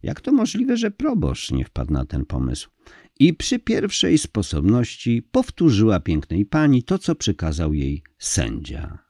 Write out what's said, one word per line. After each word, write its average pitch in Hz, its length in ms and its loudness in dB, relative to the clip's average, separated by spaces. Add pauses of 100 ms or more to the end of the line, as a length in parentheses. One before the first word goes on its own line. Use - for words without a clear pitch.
Jak - 180 -6
to 254 120 0
możliwe, 240 440 0
że 226 140 -2
proboszcz 208 600 -2
nie 65 120 0
wpadł - 280 -6
na 67 120 0
ten 67 220 -6
pomysł? 64 440 -4 (480)
I 170 160 6
przy - 240 -2
pierwszej - 600 0
sposobności 113 1040 0
powtórzyła 110 800 2
pięknej 80 460 -2
pani 143 360 4
to, 190 160 -2
co 170 160 -2
przykazał 80 600 -2
jej 71 280 -2 (160)
sędzia. - 800 -6 (120)